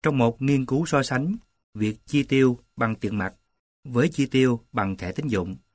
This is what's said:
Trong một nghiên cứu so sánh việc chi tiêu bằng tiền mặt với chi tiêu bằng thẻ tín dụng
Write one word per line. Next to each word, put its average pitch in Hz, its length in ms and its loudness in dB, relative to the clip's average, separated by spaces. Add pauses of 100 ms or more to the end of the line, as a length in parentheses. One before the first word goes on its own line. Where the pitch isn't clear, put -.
Trong 143 160 0
một 117 240 2
nghiên 135 240 2
cứu 147 200 0
so 143 160 0
sánh 147 340 -2 (380)
việc 107 320 -2
chi 143 160 0
tiêu 131 380 2 (160)
bằng 113 180 -2
tiền 107 240 -4
mặt 95 160 -4 (500)
với 120 280 0
chi 139 140 0
tiêu 131 460 2
bằng 98 240 -4
thẻ 92 160 -8
tín 147 140 -6
dụng 95 300 -2 (180)